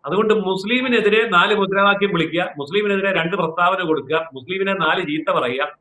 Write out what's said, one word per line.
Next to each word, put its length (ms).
അതുകൊണ്ട് 280
മുസ്ലിമിനെതിരെ 920
നാല് 260
മുദ്രാവാക്യം 580
വിളിക്കുക, 460
മുസ്ലിമിനെതിരെ 560
രണ്ട് 220
പ്രസ്താവന 500
കൊടുക്കുക, 480
മുസ്ലിമിനെ 380
നാല് 300
ചീത്ത 300
പറയുക. 480